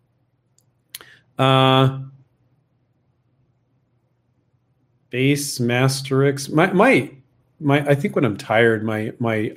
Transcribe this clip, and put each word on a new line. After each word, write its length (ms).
Uh, 640
Base 500
Masterix. 920
My, 200
my, 400
my, 260
I 100
think 200
when 80
I'm 140
tired, 460
my, 360
my 380